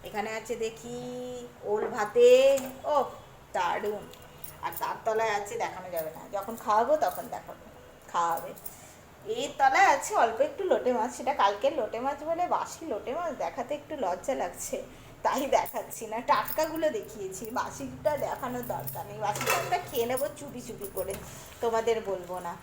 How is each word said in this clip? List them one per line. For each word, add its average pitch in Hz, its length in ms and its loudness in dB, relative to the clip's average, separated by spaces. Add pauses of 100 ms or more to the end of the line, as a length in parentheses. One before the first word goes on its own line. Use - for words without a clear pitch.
এখানে 208 320 -6
আছে 226 160 -6 (100)
দেখি 233 340 -8 (720)
ওল 226 140 2 (100)
ভাতে, 240 360 8 (600)
ও - 20 4 (600)
দারুণ। 185 500 0 (600)
আর - 160 -4
তার - 160 -2 (100)
তলায় 220 320 2
আছে, 208 160 -6 (100)
দেখানো 180 320 -8
যাবে 160 200 -2
না, - 60 -14 (140)
যখন 214 180 -4 (100)
খাওয়াবো 226 300 6 (100)
তখন 180 200 -2 (100)
দেখাবো, - 300 -12 (480)
খাওয়াবে। 175 400 0 (720)
এর 254 260 -4 (100)
তলায় 302 340 8
আছে 277 180 -2 (100)
অল্প 226 160 2 (100)
একটু - 220 -6
লোটে 247 260 4
মাছ, 233 220 0
সেটা 262 140 -2 (100)
কালকের 208 380 4
লোটে 220 260 -2
মাছ 285 120 -2 (120)
বলে 339 140 0 (100)
বাসি - 280 -4 (100)
লোটে 208 260 -4
মাছ 339 140 -4 (120)
দেখাতে 240 360 -6
একটু - 140 -10 (100)
লজ্জা 185 380 -2
লাগছে, - 340 -6 (480)
তাই 277 180 2 (140)
দেখাচ্ছি - 560 -2
না। 226 60 -4 (120)
টাটকাগুলো 311 560 2 (120)
দেখিয়েছি, 196 460 -10 (140)
বাসিটা - 540 -4 (140)
দেখানোর 247 380 -6 (100)
দরকার 170 340 -8
নেই। 208 180 -12
বাসিটা - 260 0 (100)
আমরা 359 160 0 (100)
খেয়ে 233 220 0
নেবো 523 160 0 (120)
চুপি 277 300 -12
চুপি 196 280 -10
করে, 190 180 -4 (480)
তোমাদের 226 340 2 (140)
বলবো 180 260 -6 (100)
না। 170 60 -6 (100)